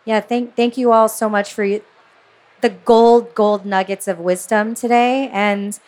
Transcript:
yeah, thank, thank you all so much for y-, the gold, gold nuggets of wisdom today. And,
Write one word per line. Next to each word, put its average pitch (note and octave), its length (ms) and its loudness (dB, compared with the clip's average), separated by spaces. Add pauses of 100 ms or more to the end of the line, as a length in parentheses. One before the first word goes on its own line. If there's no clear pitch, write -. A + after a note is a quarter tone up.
yeah, A3 160 0
thank, A#3+ 340 -6
thank A#3 220 0
you A#3+ 160 2
all A3 160 4
so A3 200 -4
much G3+ 240 -4
for G#3+ 120 -4
y-, G3+ 180 -2 (800)
the A#3+ 100 0
gold, A#3 640 4
gold G#3 320 0
nuggets F#3+ 420 -4
of F3+ 100 -4
wisdom G#3 560 -2
today. B3 580 0
And, G3+ 560 -4